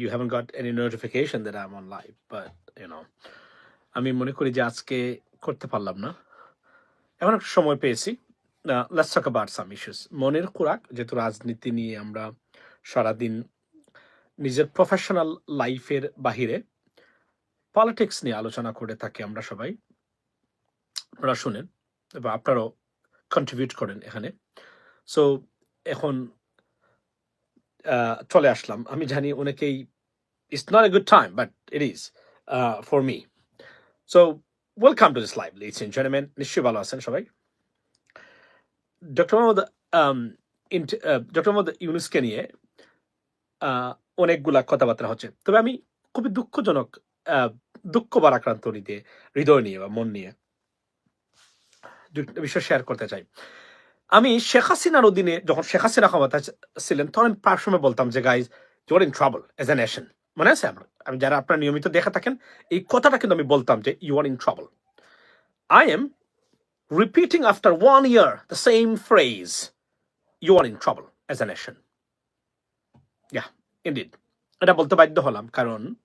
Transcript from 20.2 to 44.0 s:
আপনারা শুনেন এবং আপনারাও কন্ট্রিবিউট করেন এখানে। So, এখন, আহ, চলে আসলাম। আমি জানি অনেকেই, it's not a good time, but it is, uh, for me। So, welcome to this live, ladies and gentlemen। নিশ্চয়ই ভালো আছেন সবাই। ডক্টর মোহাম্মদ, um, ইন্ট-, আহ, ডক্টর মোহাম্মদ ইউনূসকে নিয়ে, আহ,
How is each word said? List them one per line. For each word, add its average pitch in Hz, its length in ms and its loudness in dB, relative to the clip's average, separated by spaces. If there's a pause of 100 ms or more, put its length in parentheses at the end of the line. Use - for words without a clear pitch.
আপনারা 131 240 -4
শুনেন 113 320 -10 (460)
এবং 120 180 -8
আপনারাও 113 400 -2 (580)
কন্ট্রিবিউট 131 440 -4
করেন 104 280 -10
এখানে। 110 300 -14 (840)
So, 143 240 2 (460)
এখন, 135 420 -6 (1600)
আহ, 120 380 -2
চলে 147 260 4
আসলাম। 117 400 -6
আমি 147 160 -8
জানি 143 280 -4
অনেকেই, 139 520 -6 (680)
it's 143 160 -10
not 220 180 6
a 202 40 4
good 196 160 2
time, 110 320 4
but 117 120 -4 (220)
it 147 100 -6 (120)
is, - 60 -18 (480)
uh, 117 340 -4 (100)
for 139 180 4
me। 95 120 -8 (920)
So, 170 260 6 (400)
welcome 214 340 6
to 127 60 -4
this 107 180 -8
live, 87 160 -10
ladies 101 280 -14
and 104 120 -10
gentlemen। 135 340 -2 (100)
নিশ্চয়ই 139 260 -4
ভালো 113 160 0
আছেন - 200 -10
সবাই। 117 260 -6 (1900)
ডক্টর 175 260 2
মোহাম্মদ, 226 200 4
um, 139 760 -2 (340)
ইন্ট-, 170 380 -6
আহ, 139 120 2
ডক্টর 165 320 -2
মোহাম্মদ 202 280 -2
ইউনূসকে 165 420 -4
নিয়ে, 117 260 -6 (1120)
আহ, 123 340 -4 (240)